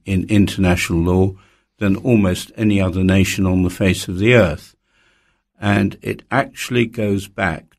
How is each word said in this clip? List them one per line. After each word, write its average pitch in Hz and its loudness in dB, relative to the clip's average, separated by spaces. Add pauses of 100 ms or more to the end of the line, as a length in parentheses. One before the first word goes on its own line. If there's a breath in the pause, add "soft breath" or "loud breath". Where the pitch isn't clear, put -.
in 95 -2
international 92 0
law 92 2 (420 soft breath)
than 98 0
almost 104 0
any 104 0
other 92 0
nation 95 2
on 92 2
the 90 0
face 90 -2
of 90 -6
the 113 4
earth. 101 0 (840)
And 101 0
it 104 -8
actually 123 -4
goes 101 -4
back 90 -6